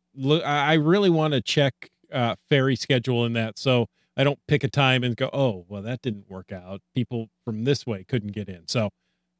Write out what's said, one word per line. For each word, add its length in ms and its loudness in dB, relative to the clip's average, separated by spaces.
lo-, 260 2
I, 300 0
I 40 4
really 340 4
wanna 320 2
check, 480 0
uh, 240 -2
ferry 260 4
schedule 500 0
in 80 -2
that, 240 -4
so 300 2
I 60 2
don't 140 2
pick 160 2
a 60 0
time 340 2
and 120 -2
go, 180 -2
"Oh, 340 -2
well, 140 -10
that 220 -8
didn't 260 -6
work 220 -14
out. 300 -14
People 360 -6
from 180 -6
this 240 0
way 160 -6
couldn't 300 -6
get 160 -8
in." 180 -16
So, 220 -2